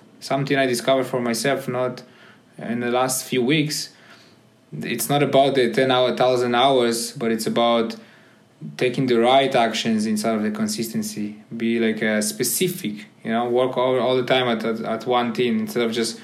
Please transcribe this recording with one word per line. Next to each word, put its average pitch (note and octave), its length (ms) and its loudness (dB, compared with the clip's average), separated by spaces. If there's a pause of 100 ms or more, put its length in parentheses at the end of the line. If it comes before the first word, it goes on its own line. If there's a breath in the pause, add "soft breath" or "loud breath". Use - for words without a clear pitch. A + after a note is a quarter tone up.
(200)
something C#3+ 380 -2
I C3+ 80 2
discovered B2+ 400 2
for B2+ 160 -4
myself, A#2+ 460 0
not B2+ 360 -4 (540 loud breath)
in A#2 220 -6
the A#2+ 120 -2
last B2+ 340 0
few B2+ 180 0
weeks. D3+ 460 0 (800 loud breath)
It's - 380 -6
not C#3+ 140 2
about C3+ 320 4
the A#2 160 4
ten C3 200 2
hour, B2+ 240 2
thousand B2 400 2
hours, A#2+ 560 2
but A#2 200 -2
it's A2 160 -2
about A#2 480 2 (800 loud breath)
taking B2+ 280 0
the A#2+ 140 4
right C3 360 4
actions A2 520 0
inside A2 280 0
of G#2+ 60 -2
the G#2+ 80 0
consistency. G#2+ 920 -6 (120)
Be, A2+ 240 0
like, A2 220 0
uh, G#2+ 200 0
specific, - 840 -4 (180)
you - 80 -6
know, A#2+ 180 0
work B2+ 280 2
all, B2+ 220 2
all B2+ 180 2
the B2+ 80 0
time B2+ 220 2
at, A2 180 0
at, A2 160 -2
at A2 240 -4
one A#2+ 280 0
thing A#2 260 0
instead A2 240 -2
of A2+ 80 0
just, A2+ 320 -4